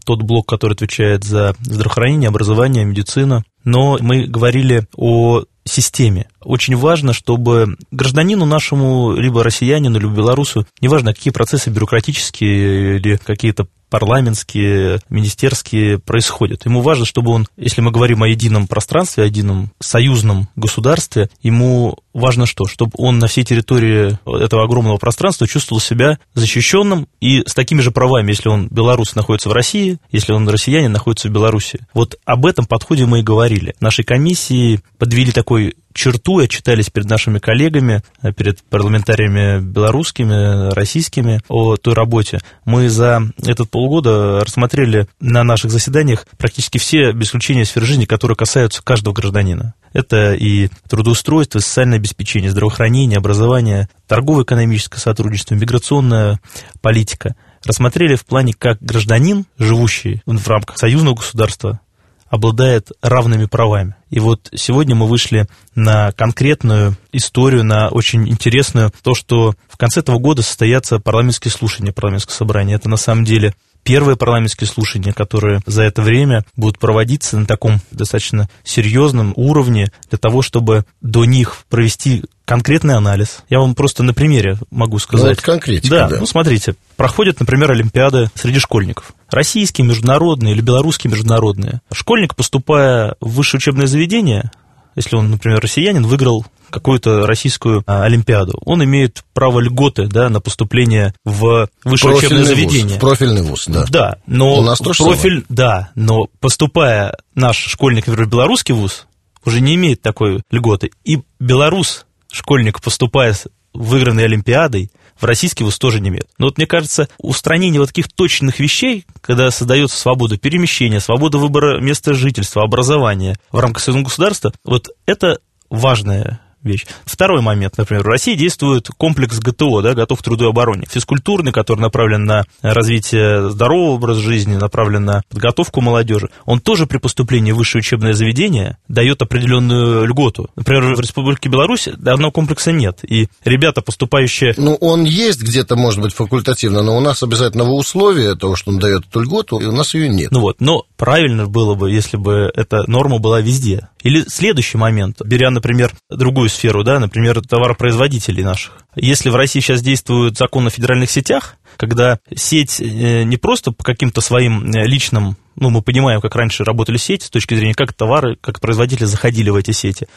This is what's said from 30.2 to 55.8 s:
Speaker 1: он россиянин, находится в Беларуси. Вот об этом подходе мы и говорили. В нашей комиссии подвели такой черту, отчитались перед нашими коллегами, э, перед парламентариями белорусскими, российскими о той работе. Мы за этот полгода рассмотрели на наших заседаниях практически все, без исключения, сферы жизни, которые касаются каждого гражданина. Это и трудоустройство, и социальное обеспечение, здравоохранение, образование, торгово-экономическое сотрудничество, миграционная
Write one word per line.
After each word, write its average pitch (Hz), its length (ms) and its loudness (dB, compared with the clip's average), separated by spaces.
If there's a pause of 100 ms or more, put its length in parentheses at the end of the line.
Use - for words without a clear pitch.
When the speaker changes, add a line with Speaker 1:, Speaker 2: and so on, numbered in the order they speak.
Speaker 1:
он 107 160 2
россиянин, 127 440 2
находится 107 360 -2
в 104 40 -4
Беларуси. 107 480 0 (120)
Вот 117 320 -2
об 127 220 2
этом 151 200 0
подходе 127 400 0
мы 117 140 2
и - 20 -2
говорили. 107 560 0
В - 40 -4
нашей 110 220 0
комиссии 127 760 0 (180)
подвели 120 340 0
такой 113 420 0 (200)
черту, 135 440 0
отчитались 117 500 0
перед 104 220 -4
нашими 107 280 0
коллегами, 131 640 2 (200)
э, 107 100 -2
перед 101 300 -2
парламентариями 101 1000 0
белорусскими, 104 1120 0
российскими 110 760 -2
о 113 280 0
той 120 160 0
работе. 113 480 0 (240)
Мы 123 240 2
за 117 340 2 (220)
этот 117 260 -2
полгода 117 720 0
рассмотрели 113 640 0 (140)
на 120 240 2
наших 117 260 0
заседаниях 131 560 0 (120)
практически - 400 -4
все, 139 340 2
без 113 140 -2
исключения, 120 400 0
сферы 113 180 -2
жизни, 127 220 2
которые 110 300 0
касаются 113 460 0
каждого 107 300 0
гражданина. 101 640 -2 (180)
Это 107 400 0
и 101 380 0 (180)
трудоустройство, 117 680 0
и - 20 2
социальное 123 380 0
обеспечение, 101 520 -4
здравоохранение, 110 680 2
образование, 104 720 0 (180)
торгово-экономическое 117 880 0
сотрудничество, 107 580 -4
миграционная 117 840 0 (400)